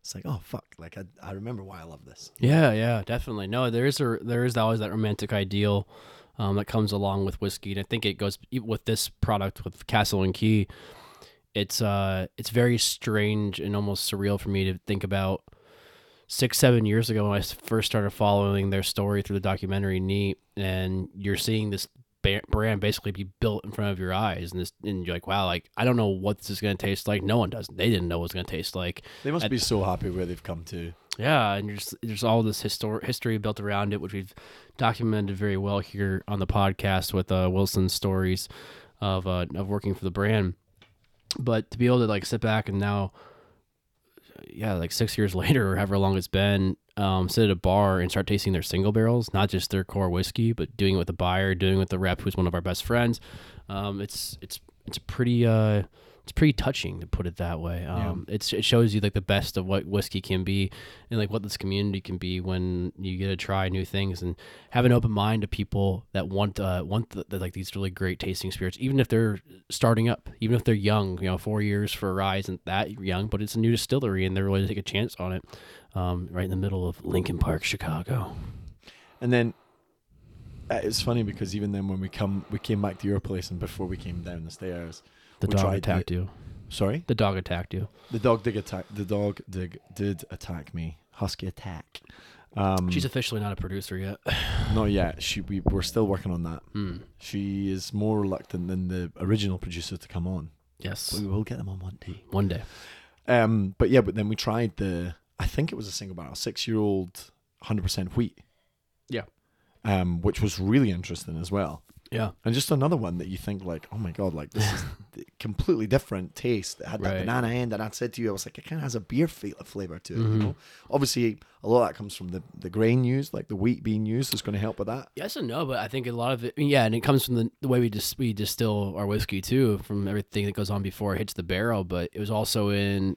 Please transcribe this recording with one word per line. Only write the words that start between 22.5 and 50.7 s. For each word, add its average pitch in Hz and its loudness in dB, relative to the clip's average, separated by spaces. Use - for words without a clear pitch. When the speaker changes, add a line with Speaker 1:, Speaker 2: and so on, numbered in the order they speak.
Speaker 2:
basically 104 -2
be 95 -8
built 107 0
in 101 -10
front 101 -2
of 92 -4
your 92 -2
eyes, 90 -2
and 90 -4
this, 87 -6
and 95 -4
you're 85 -2
like, 85 -6
"Wow, 98 2
like, 87 -2
I 107 0
don't 123 4
know 110 4
what 98 0
this - -14
is 98 -6
gonna 101 2
taste 98 -2
like." 104 0
No 104 2
one 98 2
does. - -8
They 117 0
didn't 90 2
know 85 0
what 85 -2
it 87 -4
was - -6
gonna 92 -4
taste - -6
like. 90 -4
Speaker 1:
They 143 0
must 165 0
Speaker 2:
At 107 0
Speaker 1:
be 131 2
so 107 2
happy 92 -2
where 90 -2
they've 87 -8
come 82 -8
to. 85 -8
Speaker 2:
Yeah, 113 2
and 101 -4
there's, 104 -8
there's 110 -4
all 113 6
this 107 0
histor-, 107 -4
history 120 -2
built 107 -4
around 101 -2
it, 104 -2
which 92 -8
we've 95 -8
documented 107 0
very 98 0
well 101 0
here 98 -2
on 104 0
the 95 0
podcast 98 2
with, 92 0
uh, 92 4
Wilson's 95 2
stories 95 0
of, 95 -2
uh, 90 0
of 95 -4
working 101 0
for 95 -6
the 92 0
brand. 101 2
But 117 0
to - -10
be 123 4
able 123 6
to, 117 4
like, 101 0
sit 113 -2
back 110 2
and 98 0
now, 101 0
yeah, 104 -2
like, 85 0
six - 0
years 98 2
<laughs> - -
later 95 4
or - 2
however 98 2
long 98 4
it's 90 -2
been, 95 2
um, 95 2
sit 113 4
at 101 4
a 92 4
bar 95 4
and 87 0
start 98 0
tasting 101 0
their 85 0
single 95 2
barrels, 113 2
not 101 2
just - -2
their 95 0
core 95 0
whiskey, 104 2
but - -4